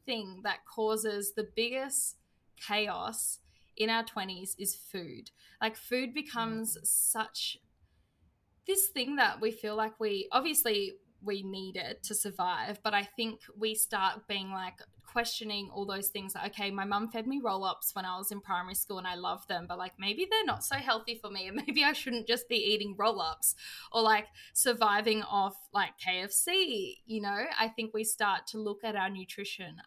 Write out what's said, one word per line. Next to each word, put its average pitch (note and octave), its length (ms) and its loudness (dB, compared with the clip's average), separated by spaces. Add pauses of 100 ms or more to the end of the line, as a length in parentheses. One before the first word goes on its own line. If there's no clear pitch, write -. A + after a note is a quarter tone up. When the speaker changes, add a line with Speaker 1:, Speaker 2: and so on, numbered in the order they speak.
Speaker 1:
thing G3+ 380 -6
that G3+ 220 -2
causes G#3+ 720 0
the G#3+ 200 -2
biggest B3+ 640 0 (420)
chaos G#3 800 -2 (380)
in G#3+ 120 2
our A3+ 140 4
twenties F#3+ 560 -6
is G3 160 -2
food. - 560 -10 (300)
Like, A3 160 0
food B3+ 360 -2
becomes A3+ 640 -4
Speaker 2:
Mm. - 80 -4
Speaker 1:
such - 720 0 (1080)
this F#4+ 200 4
thing C4+ 300 -2
that A#3+ 220 6
we A3 120 2
feel G#3+ 240 -4
like A3 240 -2
we, G3+ 320 0
obviously A#3+ 640 2 (300)
we G3 180 -2
need F#3+ 340 -6
it - 280 -6
to G#3+ 120 -6
survive, F#3 680 0
but G#3+ 100 0
I G3+ 100 4
think A3+ 360 -4 (180)
we A3 180 0
start G3 520 2
being, F#3+ 240 -2
like, F#3 300 -8 (240)
questioning G#3+ 680 -2
all G3+ 120 -4
those G3 240 -2
things. G3 260 -6
Like, G3+ 160 -4
okay, G3+ 200 -2
my G3 140 -2
mum G#3 240 0
fed A3+ 180 -4
me C#4 140 0
roll-ups G3 520 0
when F#3 100 -4
I F#3 140 -4
was G3 140 -4
in G3+ 100 -6
primary F3+ 340 -2
school - 220 -4
and F3+ 100 -4
I F3+ 80 -2
loved F3+ 320 -4
them, F3 200 -4
but, F3 100 -4
like, F#3 200 -6
maybe G#3+ 320 0
they're A4 140 4
not - 220 0
so C4+ 100 0
healthy A#3 400 0
for G#3+ 140 -8
me F#3+ 180 -6
and G3 80 -6
<laughs> - 120 -4
maybe D4 160 4
I D4 100 8
shouldn't A#3+ 340 -2
just A#3+ 220 2
be A#3+ 60 2
eating G#3 420 2
roll-ups G3+ 580 2 (360)
or, A3+ 100 4
like, G#3+ 260 6 (260)
surviving G#3+ 680 4
off, G3 320 2 (180)
like, F#3 240 2
K F#3 240 0
F G3 100 -4
C, D#4 720 2
you A3 160 -2
know? G3+ 240 0 (120)
I A3+ 120 4
think A3+ 240 -6
we A3 100 0
start G#3 440 2
to A3 100 -6
look G#3 260 -4
at A3 120 -2
our F#3+ 140 2
nutrition F#3 760 -8